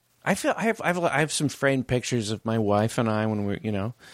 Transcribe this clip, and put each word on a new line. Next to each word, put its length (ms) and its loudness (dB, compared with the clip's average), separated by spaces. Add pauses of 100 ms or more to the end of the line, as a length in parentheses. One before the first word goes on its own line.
(240)
I 120 2
feel 200 0
I 80 -4
have, 180 0
I 60 -2
have, 160 0
I 180 2
have 100 0
some 180 0
framed 380 0
pictures 440 -2
of 140 -6
my 140 2
wife 400 2
and 100 2
I 160 2
when 200 0
we, 180 -4
you 80 -2
know, 240 -4 (180)